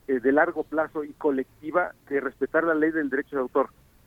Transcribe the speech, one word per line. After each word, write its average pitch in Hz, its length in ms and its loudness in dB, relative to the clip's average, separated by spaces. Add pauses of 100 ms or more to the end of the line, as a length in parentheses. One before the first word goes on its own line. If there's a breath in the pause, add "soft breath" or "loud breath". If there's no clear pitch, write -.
eh, 135 140 0
de 131 120 4
largo 156 300 2
plazo 151 420 -4
y 147 80 -12
colectiva 151 800 -2 (160)
de 139 120 0
respetar 135 440 -2
la 165 100 2
ley 156 160 2
del 156 200 -2
derecho 143 260 -4
de 135 60 0
autor. 127 260 0 (380)